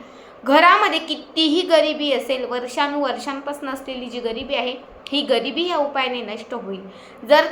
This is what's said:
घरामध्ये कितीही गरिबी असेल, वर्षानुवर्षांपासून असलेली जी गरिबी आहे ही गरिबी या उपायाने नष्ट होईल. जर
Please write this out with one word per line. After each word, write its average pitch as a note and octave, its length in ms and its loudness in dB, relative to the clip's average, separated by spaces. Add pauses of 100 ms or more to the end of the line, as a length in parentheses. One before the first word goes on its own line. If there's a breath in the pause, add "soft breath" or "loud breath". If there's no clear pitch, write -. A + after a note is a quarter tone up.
(440 loud breath)
घरामध्ये E4 560 6
कितीही D#4+ 600 0
गरिबी D#4 500 2
असेल, B3+ 340 -2
वर्षानुवर्षांपासून C#4 1200 -4
असलेली C4 360 -8
जी A#3+ 140 -10
गरिबी B3+ 360 -6
आहे B3 200 -2 (340)
ही C#4+ 120 0
गरिबी B3+ 460 0
या F4 100 -2
उपायाने C4 440 -2
नष्ट G#3+ 320 -10
होईल. G3 280 -8 (460 loud breath)
जर D4+ 240 8